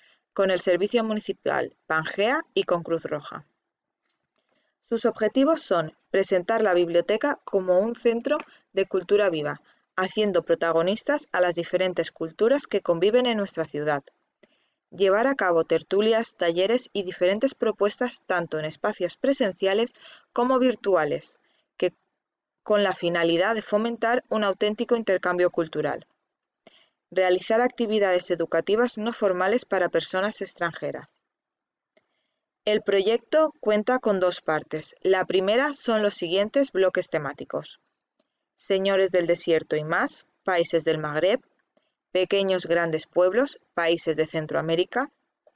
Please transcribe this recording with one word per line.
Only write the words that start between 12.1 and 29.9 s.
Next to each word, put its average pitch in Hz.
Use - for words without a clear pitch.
culturas 220
que 196
conviven 208
en 233
nuestra 190
ciudad. 147
Llevar 196
a 277
cabo 170
tertulias, 220
talleres 185
y 202
diferentes 196
propuestas 214
tanto 170
en 156
espacios 175
presenciales 214
como 247
virtuales, 175
que, 180
con 208
la 185
finalidad 170
de 220
fomentar 233
un 214
auténtico 208
intercambio 180
cultural. 151
Realizar 185
actividades 202
educativas 180
no 220
formales 196
para 180
personas 185